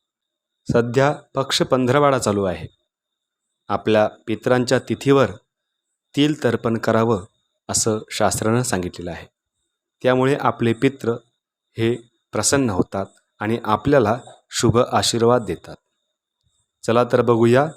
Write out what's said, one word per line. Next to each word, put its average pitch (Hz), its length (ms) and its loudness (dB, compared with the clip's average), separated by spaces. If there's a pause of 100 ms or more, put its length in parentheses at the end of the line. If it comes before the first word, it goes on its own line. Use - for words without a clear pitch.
(720)
सध्या 123 400 2 (220)
पक्ष - 260 -4
पंधरवाडा 135 580 2
चालू 104 240 -2
आहे. 85 240 -6 (1000)
आपल्या 107 420 0 (180)
पितरांच्या 123 520 0
तिथीवर 123 520 0 (840)
तिल 147 280 0
तर्पण 113 340 -2
करावं 110 480 0 (440)
असं 107 300 -2 (120)
शास्त्रानं 110 500 0
सांगितलेलं 87 500 -6
आहे. - 160 -14 (760)
त्यामुळे 127 320 2
आपले 117 380 0
पित्र 117 380 -2 (680)
हे 113 180 0 (360)
प्रसन्न 127 380 0
होतात - 360 -4 (340)
आणि 113 240 -2
आपल्याला 113 580 2 (280)
शुभ 113 280 2
आशीर्वाद 117 680 2
देतात. - 300 -12 (1080)
चला 117 180 2
तर 120 180 2
बघूया 120 560 4